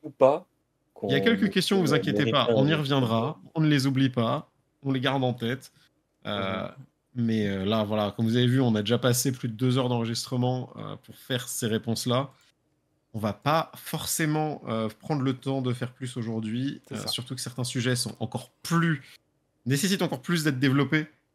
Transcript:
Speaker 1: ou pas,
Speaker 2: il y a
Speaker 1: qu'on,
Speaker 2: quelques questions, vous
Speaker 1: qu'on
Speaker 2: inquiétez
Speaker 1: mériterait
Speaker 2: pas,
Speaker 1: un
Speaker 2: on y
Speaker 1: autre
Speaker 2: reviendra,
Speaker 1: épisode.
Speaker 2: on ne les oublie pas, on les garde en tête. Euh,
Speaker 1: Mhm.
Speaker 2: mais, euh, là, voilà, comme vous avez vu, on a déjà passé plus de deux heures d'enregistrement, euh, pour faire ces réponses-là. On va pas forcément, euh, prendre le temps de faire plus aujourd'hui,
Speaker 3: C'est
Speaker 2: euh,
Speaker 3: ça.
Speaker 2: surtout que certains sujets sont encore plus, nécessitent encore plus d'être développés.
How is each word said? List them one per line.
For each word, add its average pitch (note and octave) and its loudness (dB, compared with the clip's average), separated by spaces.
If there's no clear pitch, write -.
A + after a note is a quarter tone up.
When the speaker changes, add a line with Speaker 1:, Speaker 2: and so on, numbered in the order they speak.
Speaker 1:
ou D3+ -12
pas, C#3+ 4
Speaker 2:
il G#2 -2
y - 2
a - 4
Speaker 1:
qu'on, - 0
Speaker 2:
quelques G#3 4
questions, G3 2
vous D#3+ 4
Speaker 1:
qu'on C3+ 4
Speaker 2:
inquiétez C#3 2
Speaker 1:
mériterait A#2 2
Speaker 2:
pas, A#2+ 4
Speaker 1:
un - 4
Speaker 2:
on G#2+ 6
y D#3 4
Speaker 1:
autre D#3 2
Speaker 2:
reviendra, C3 2
Speaker 1:
épisode. - -20
Speaker 2:
on D#3+ 4
ne D#3 6
les C#3 4
oublie C3+ 2
pas, B2+ -2
on C#3 0
les C3+ 0
garde C3+ 2
en B2 2
tête. B2 -6
Euh, F#2+ -4
Speaker 1:
Mhm. F#2+ -18
Speaker 2:
mais, A2+ 0
euh, F#2+ -2
là, G#2+ 0
voilà, G#2 -2
comme A2+ 0
vous A2+ 2
avez B2 4
vu, C3 4
on A#2+ 4
a G#2+ 2
déjà A2 2
passé B2 2
plus B2 -6
de A2 -8
deux B2 0
heures B2 0
d'enregistrement, B2 -2
euh, G#2 -12
pour - -20
faire - -6
ces - -4
réponses-là. A#2+ -2
On A2 -10
va G#2 0
pas D#3 -2
forcément, D#3 -4
euh, A2 -2
prendre D3 -4
le C3+ 0
temps C3+ -4
de B2 0
faire A#2+ -6
plus B2+ -12
aujourd'hui, A2+ -4
Speaker 3:
C'est - -10
Speaker 2:
euh, A2 -6
Speaker 3:
ça. G#2 -8
Speaker 2:
surtout B2 -8
que B2+ -8
certains B2 -8
sujets B2 0
sont A#2+ -4
encore - -8
plus, E3 0
nécessitent F3+ 0
encore D3+ -2
plus E3+ 0
d'être D3 0
développés. C#3 2